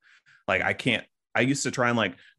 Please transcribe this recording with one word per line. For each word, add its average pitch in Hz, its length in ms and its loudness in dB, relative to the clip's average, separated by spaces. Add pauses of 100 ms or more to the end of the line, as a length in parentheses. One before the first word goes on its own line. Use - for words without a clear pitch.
(480)
Like, 95 140 2
I 98 120 0
can't, 113 300 0 (320)
I 113 60 2
used 135 220 0
to 135 80 -2
try 120 180 0
and, 120 80 0
like, 104 180 0 (240)